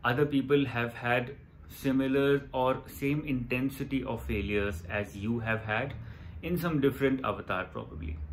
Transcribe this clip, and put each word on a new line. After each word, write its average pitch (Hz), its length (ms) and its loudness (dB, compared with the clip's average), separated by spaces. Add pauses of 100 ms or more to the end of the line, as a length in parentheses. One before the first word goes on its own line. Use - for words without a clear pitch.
Other 127 220 4
people 139 400 4
have 120 280 -2
had 123 420 0 (320)
similar 139 760 4 (100)
or 127 340 2
same 147 380 -2
intensity 127 800 -2
of 113 200 -4
failures 101 640 0
as 104 300 -4
you 113 220 0
have 110 240 -2
had 113 280 -2 (520)
in 175 120 0
some 160 240 2
different 135 460 4
avatar 95 400 -2
probably. 78 500 -8 (180)